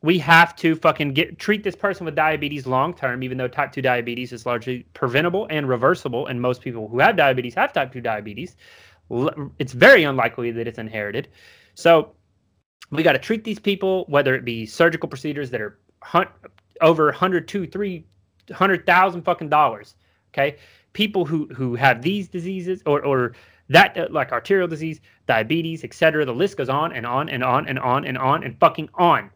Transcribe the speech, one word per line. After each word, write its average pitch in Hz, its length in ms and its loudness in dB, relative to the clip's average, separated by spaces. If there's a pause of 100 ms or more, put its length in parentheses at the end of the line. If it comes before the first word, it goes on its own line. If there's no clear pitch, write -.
we 170 160 2
have 165 380 6
to 160 180 2
fucking 156 380 0
get, 160 260 -2
treat 208 240 -2
this 190 140 -6
person 196 280 -4
with 160 100 -8
diabetes 147 520 -2
long-term, 131 560 -2
even 127 160 -6
though 127 100 -4
type 135 220 -4
two 135 120 -8
diabetes 123 500 -2
is 110 140 -12
largely 120 380 -6 (100)
preventable 156 560 -2
and 151 180 -4
reversible, 131 580 0
and 123 140 -8
most 127 220 -2
people 113 260 -10
who 117 100 -6
have 185 180 4
diabetes 127 380 0
have 254 180 -2
type 131 200 -4
two 127 80 -12
diabetes. 110 560 -10 (540)
L-, 135 480 -4
it's 131 140 -8
very 196 300 8
unlikely 123 500 -2
that 113 140 -6
it's 117 120 -12
inherited. 107 500 -8 (460)
So 165 380 4 (800)
we 151 120 -4
gotta 147 160 4
treat 220 260 -4
these 208 140 -8
people, 190 500 -2
whether 147 260 2
it 127 100 -6
be 113 220 -8
surgical 165 420 0
procedures 139 420 -8
that 117 100 -8
are 104 180 -12 (240)
hun-, - 260 0 (520)
over 160 280 6
a 139 60 -2
hundred, 180 340 -2
two, 190 180 -6
three 185 380 -8 (480)
hundred 190 340 0
thousand 180 360 4
fucking 165 260 -2
dollars, 135 460 2 (380)
okay? 147 240 -2 (360)
People 208 320 -2
who, 151 300 -4
who 127 220 -4
have 120 260 2
these 185 260 -4
diseases 185 560 -8
or, 147 200 0
or 127 280 0 (360)
that, 175 280 4
uh, 170 140 -4
like 139 220 -4
arterial 180 340 0
disease, 160 340 -8 (260)
diabetes, 156 580 -2
et 117 100 -16
cetera, 156 300 2
the 127 100 -6
list 190 220 -2
goes 131 120 -4
on 147 240 0
and 120 140 -8
on 131 220 -2
and 127 160 -4
on 135 240 2
and 135 100 -6
on 127 260 0
and 131 140 -6
on 139 240 0
and 139 160 -10
fucking 156 360 2
on 151 420 2